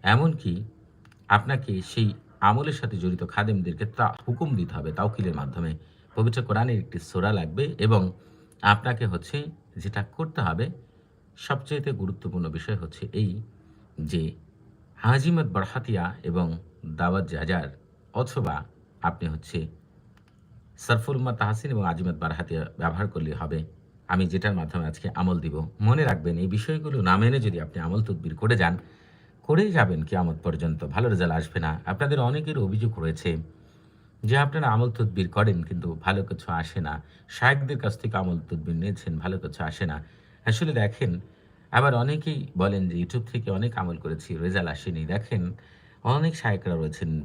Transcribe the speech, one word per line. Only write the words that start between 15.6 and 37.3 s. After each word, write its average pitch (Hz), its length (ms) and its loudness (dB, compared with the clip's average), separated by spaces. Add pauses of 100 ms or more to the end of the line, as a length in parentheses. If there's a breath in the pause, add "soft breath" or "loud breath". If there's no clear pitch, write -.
এবং 87 160 2 (520)
দাওয়াত 87 340 2
জাজার 80 360 -2 (540)
অথবা 107 320 -2 (540)
আপনি 85 260 -2
হচ্ছে - 240 -6 (1300)
সরফুল 120 340 2
উম্মাহ 123 220 0
তাহসিন 110 340 0
এবং 101 180 0
আজিমত 85 300 -2
বারহাতিয়া 82 400 -4 (180)
ব্যবহার 82 340 0
করলে 78 180 -2 (100)
হবে। 78 180 -2 (520)
আমি 95 200 4
যেটার 95 280 0
মাধ্যমে 80 300 -2
আজকে - 160 -10 (140)
আমল 90 240 4
দিব। 76 120 -4 (300)
মনে 131 240 6
রাখবেন, 85 320 0
এই 95 140 0
বিষয়গুলো 151 420 -2 (100)
না 92 120 8
মেনে 123 260 6
যদি 87 180 0
আপনি 82 220 -8
আমল 95 220 2
তদবির 80 340 -4
করে 117 200 6
যান, 85 120 4 (720 loud breath)
করেই 190 300 6
যাবেন 90 320 4
কিয়ামত 87 380 0
পর্যন্ত, 80 340 -2 (140)
ভালো 117 180 2
রেজাল্ট 87 260 2
আসবে 80 280 -4
না। 80 40 0 (220)
আপনাদের 139 260 2 (100)
অনেকের 151 280 -2 (100)
অভিযোগ 107 260 0 (100)
রয়েছে 80 280 -2 (1000 loud breath)
যে 117 60 6 (100)
আপনারা 143 300 0
আমল 117 220 4
তদবির 95 400 0
করেন 104 220 4 (100)
কিন্তু 85 200 -4 (160)
ভালো 98 240 2
কিছু - 180 -8 (140)
আসে - 260 -6
না, 76 80 -4 (420 loud breath)